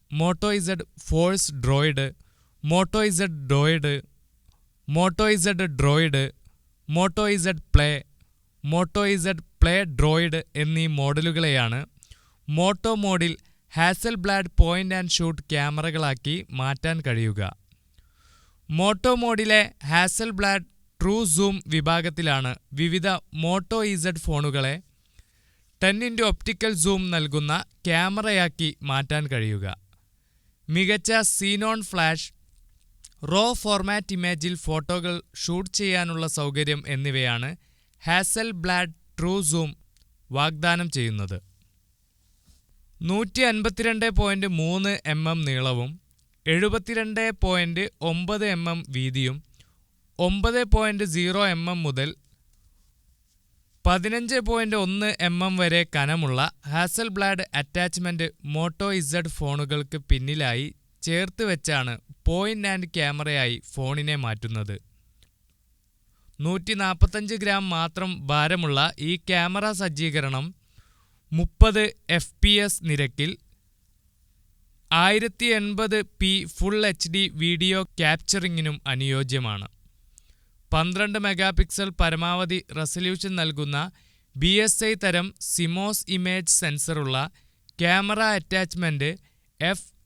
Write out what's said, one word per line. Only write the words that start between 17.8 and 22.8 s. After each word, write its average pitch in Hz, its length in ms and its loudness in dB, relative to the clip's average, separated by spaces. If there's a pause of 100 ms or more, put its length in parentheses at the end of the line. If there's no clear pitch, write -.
മോട്ടോ 202 460 2
മോഡിലെ 214 580 2 (180)
Hasselblad 196 720 2 (380)
ട്രൂ 208 240 2
സൂം 190 420 2
വിഭാഗത്തിലാണ് 156 880 0 (180)
വിവിധ 170 340 0 (260)